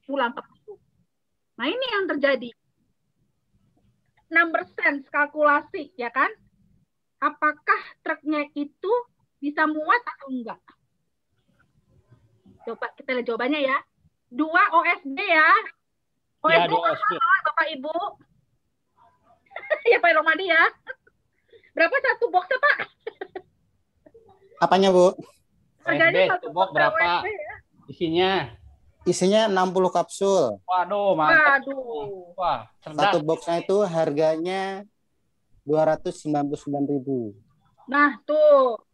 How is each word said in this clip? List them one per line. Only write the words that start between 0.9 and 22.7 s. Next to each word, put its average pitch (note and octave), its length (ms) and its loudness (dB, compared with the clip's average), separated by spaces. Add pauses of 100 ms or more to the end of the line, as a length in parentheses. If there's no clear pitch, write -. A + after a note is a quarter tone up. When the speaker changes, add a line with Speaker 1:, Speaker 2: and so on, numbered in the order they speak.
Speaker 1:
Nah, A#3 80 -6
ini B4 240 -4
yang G4 160 -4
terjadi. C4+ 440 -2 (1800)
Number E4 380 0 (100)
sense, D4 340 -2
kalkulasi, D4 880 0
ya A#3+ 140 -8
kan? C#4+ 220 -2 (880)
Apakah D4+ 600 -2 (220)
truknya D4+ 500 -4
itu D4 400 -6 (460)
bisa D4+ 300 -2
muat D#4 340 -2
atau - 260 -16
enggak? A#3 320 -10 (2000)
Coba - 320 -12
kita - 180 -8
lihat B3 140 -4
jawabannya B3 340 -2
ya. C4+ 160 -2 (480)
Dua D#4 360 0 (100)
O E4 100 6
S F4 220 -2
B C4+ 140 -8
ya. G4+ 120 -4
Speaker 2:
Ya, D#4+ 200 6 (920)
Speaker 1:
O - 60 0
S - 160 4
B - 80 -2
Speaker 2:
dua E3 80 2
Speaker 1:
mahal, E4+ 80 0
Speaker 2:
O - 80 0
S - 60 -6
B. - 100 0 (320)
Speaker 1:
Bapak D#4 280 -2
Ibu. D4+ 300 -8
<laughs> G#4 40 -6 (1800)
Ya, A4+ 160 4
Pak E4+ 160 4
Romadi D#4+ 320 0
ya. E4 140 4 (1120)
Berapa E4+ 200 2
satu A#4+ 360 -2
boxnya, F4+ 280 0
Pak? C#5+ 200 2 (1800)